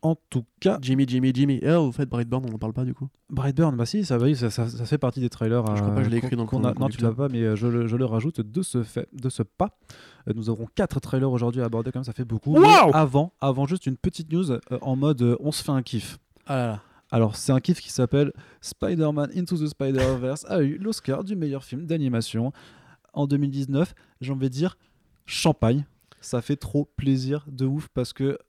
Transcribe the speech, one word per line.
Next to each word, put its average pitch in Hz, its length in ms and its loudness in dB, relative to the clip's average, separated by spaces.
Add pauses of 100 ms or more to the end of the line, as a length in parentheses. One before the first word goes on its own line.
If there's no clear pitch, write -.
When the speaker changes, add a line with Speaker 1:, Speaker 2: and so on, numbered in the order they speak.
Speaker 1:
En 160 120 2 (140)
tout 123 160 -4 (140)
cas - 200 2
Speaker 2:
Jimmy, 131 280 2
Jimmy, 127 260 2
Jimmy. 135 300 2
Eh, 143 80 2
au 160 200 2
fait, 139 140 -2
Brightburn, 120 420 -4
on 113 60 -8
en 110 60 -8
parle 113 120 -4
pas, 127 140 -4
du 127 80 -4
coup ? 135 160 -10 (220)
Speaker 1:
Brightburn, 139 440 4
bah 117 120 0
si, 208 180 0
ça, 127 140 2
bah 120 60 4
oui, 147 100 6
ça, 120 160 0
ça, 117 180 -2
ça 117 160 -6
fait 147 140 0
partie 127 200 -2
des 127 80 0
trailers, 113 380 0 (100)
Speaker 2:
Je 104 60 2
crois 101 120 2
pas 131 80 2
que - 40 4
je - 60 2
l'ai 117 60 2
Speaker 1:
euh, - 20 4
Speaker 2:
écrit 123 100 -2
Speaker 1:
qu'on, 127 80 0
Speaker 2:
dans 117 60 0
le 110 40 -4
Speaker 1:
qu'on 131 120 -2
a, 123 140 2
Speaker 2:
courrier - 60 -6
Speaker 1:
non, 131 100 0
tu 117 120 -6
l'as 113 80 4
Speaker 2:
conducteur. 127 180 -2
Speaker 1:
pas, 135 60 -4
mais, 117 80 0
euh, 110 140 2
je 110 120 0
le, 117 200 0
je 110 100 0
le 127 80 2
rajoute 113 340 -2
de 113 220 -4
ce 123 220 -2
fait, 120 280 -8
de 131 160 -6
ce 127 140 -4
pas. 180 340 -4 (520)
Euh, 110 80 -2
nous 113 160 -4
aurons 110 240 -6
quatre 185 240 0
trailers 135 320 -2
aujourd'hui 120 300 0
à 120 40 -2
aborder, 113 260 -4
quand 127 80 -8
même, 131 40 -8
ça 120 100 -8
fait 131 120 -6
beaucoup. 113 280 -2
Speaker 2:
Wow ! 311 80 8
Speaker 1:
Mais 359 320 10
avant, 151 480 4
avant, 135 240 0
juste 175 220 -4
une 135 100 -4
petite 165 340 -6
news, 170 200 0
euh, 120 80 -2 (220)
en 131 140 -2
mode, 135 280 2
euh, 120 160 6
on 147 120 -2
se - 120 -6
fait 151 80 -2
un 135 100 0
kiff. - 380 -8 (260)
Speaker 2:
Ah 143 100 -4
là 123 120 0
là. 107 140 -6 (280)
Speaker 1:
Alors, 113 260 2
c'est - 160 -2
un 131 80 6
kiff - 220 0
qui - 100 -18
s'appelle 139 400 0 (300)
Spider-Man 151 760 -2
Into 180 220 -2
the 151 100 -2
Spider-Verse 131 800 -2
a 185 140 0
eu 143 160 0
l'Oscar 196 460 -4
du 202 120 -6
meilleur 139 300 -4
film 156 220 -10
d'animation 127 680 -2 (600)
en 143 120 -2
deux 139 120 0
mille 143 140 0
dix-neuf. 139 440 -2 (260)
J'ai 127 100 -6
envie 135 180 -2
de 127 40 -10
dire 160 240 -2 (480)
champagne. 143 600 0 (360)
Ça 120 220 -4
fait 143 120 -2
trop 143 300 -4 (120)
plaisir 135 540 0
de 131 140 -4
ouf 143 280 -2
parce 123 200 -4
que 139 240 -2 (120)